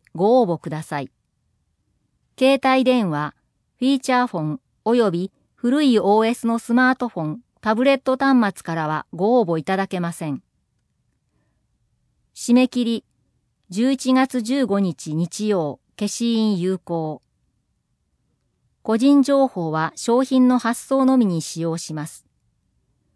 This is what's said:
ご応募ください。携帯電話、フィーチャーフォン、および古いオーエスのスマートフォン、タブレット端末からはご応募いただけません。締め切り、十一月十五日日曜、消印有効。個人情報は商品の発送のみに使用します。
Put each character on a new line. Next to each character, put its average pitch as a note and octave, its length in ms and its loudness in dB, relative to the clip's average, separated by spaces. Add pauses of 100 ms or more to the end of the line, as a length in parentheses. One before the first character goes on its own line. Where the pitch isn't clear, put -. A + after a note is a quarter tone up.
(160)
ご A3 260 2
応 G#3 60 0
募 E3+ 100 -2
く - 120 -14
だ D#3 140 -8
さ D3 180 -8
い。 C3 100 -12 (1300)
携 C4+ 240 2
帯 C4 220 2
電 B3 240 2
話、 D3 260 -4 (420)
フ B3 80 -4
ィ C#4 100 2
ー C4 40 -2
チ C4 140 -4
ャ B3 100 2
ー B3 40 -2
フ F#3 100 -8
ォ D#3 40 -4
ン、 D3+ 200 -4 (240)
お A#3 100 2
よ A3 160 2
び F3 220 -4 (200)
古 C4+ 300 0
い A#3+ 160 4
オ G#3 240 4
ー A3+ 40 0
エ A#3+ 60 0
ス - 140 -6
の A#3 120 0
ス - 140 -4
マ B3+ 180 4
ー C4 40 -2
ト A#3+ 140 -6
フ - 100 -10
ォ D#3+ 40 -4
ン、 D#3 180 -8 (180)
タ G#3+ 160 -2
ブ A#3+ 80 0
レ C4+ 120 4
ッ C4 60 -4
ト C4 140 -2
端 B3+ 440 2
末 - 40 -20
か E3+ 100 -8
ら D#3+ 140 -4
は D#3 260 -6
ご G#3+ 260 2
応 G#3 60 2
募 E3 140 -2
い D3+ 60 -8
た F#3+ 100 -2
だ F#3+ 120 -2
け F#3 120 -6
ま E3+ 140 -4
せ D#3 180 -8
ん。 C3+ 100 -8 (1900)
締 - 200 -2
め B3+ 160 6
切 B3 160 -4
り、 A#3 200 -4 (640)
十 A3+ 220 0
一 B3+ 220 -2
月 B3+ 280 0
十 B3+ 240 -2
五 G3 140 0
日 E3+ 340 -4
日 F3 360 -4
曜、 D#3+ 320 -2 (180)
消 G#3 80 -2 (260)
印 G#3+ 240 0
有 F#3 200 -2
効。 D#3+ 440 -6 (1600)
個 A3 160 0
人 C#4 260 6
情 C#4 240 2
報 E3 240 -6
は D#3 240 -2
商 B3 280 0
品 B3+ 240 4
の B3+ 100 4
発 A#3+ 240 -4
送 C4+ 240 0
の C4 120 4
み A#3 80 4
に E3+ 160 0
使 - 200 -10
用 E3 160 -4
し - 160 -12
ま D#3 140 -8
す。 - 180 -20 (920)